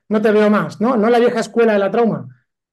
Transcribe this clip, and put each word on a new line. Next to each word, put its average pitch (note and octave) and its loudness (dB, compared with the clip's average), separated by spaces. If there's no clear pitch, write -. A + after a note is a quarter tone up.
no G#3+ 0
te G#3+ 2
veo G#3 4
más, F#3 -2
¿no? B3 0
No G#3+ 0
la A#3+ 2
vieja A#3 0
escuela A3 0
de G3+ 0
la G3 -2
trauma. G3 -2